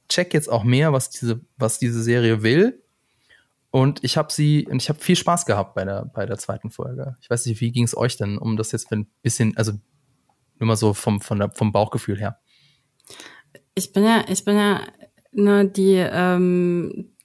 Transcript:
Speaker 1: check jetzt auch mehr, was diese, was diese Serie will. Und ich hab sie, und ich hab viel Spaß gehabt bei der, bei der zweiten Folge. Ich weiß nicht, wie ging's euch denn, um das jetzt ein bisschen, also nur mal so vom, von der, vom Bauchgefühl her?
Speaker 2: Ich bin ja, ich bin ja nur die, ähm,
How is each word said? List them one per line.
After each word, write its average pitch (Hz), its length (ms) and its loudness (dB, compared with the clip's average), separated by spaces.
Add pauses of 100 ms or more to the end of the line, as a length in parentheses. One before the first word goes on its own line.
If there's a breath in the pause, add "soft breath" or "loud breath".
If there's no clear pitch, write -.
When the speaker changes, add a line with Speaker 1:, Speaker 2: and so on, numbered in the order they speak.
(100)
Speaker 1:
check 175 240 0
jetzt 151 140 0
auch 110 160 0
mehr, 135 280 4
was 131 160 -2
diese, 117 320 -6 (160)
was 110 220 -2
diese 117 240 -2
Serie 113 400 2
will. 160 400 2 (880 soft breath)
Und 135 340 2
ich - 140 -2
hab 151 120 -2
sie, 147 400 2
und 131 120 -2
ich - 80 -4
hab 151 120 -6
viel 180 140 2
Spaß 175 300 0
gehabt 101 280 -2
bei 95 120 -4
der, 98 180 -6
bei 104 220 -6
der 98 100 -6
zweiten 101 340 -10
Folge. 127 520 -10
Ich - 80 -20
weiß 120 160 -2
nicht, 113 160 -4
wie 117 100 -2
ging's 120 240 0
euch 120 220 -2
denn, 101 180 -4
um 110 220 -4
das 110 120 -6
jetzt - 220 -8
ein 107 140 -4 (160)
bisschen, 110 340 0
also 107 160 -2 (880)
nur 113 80 0
mal 113 80 2
so 104 180 2
vom, 104 260 -2
von 104 200 -4
der, 101 100 0
vom 107 220 -2
Bauchgefühl 104 480 -2
her? 98 180 -8 (1400 loud breath)
Speaker 2:
Ich - 180 -6
bin 202 120 2
ja, 226 240 4
ich 190 160 -4
bin 202 120 2
ja 208 260 2 (500)
nur 202 320 4
die, 190 320 4
ähm, 180 1120 0 (140)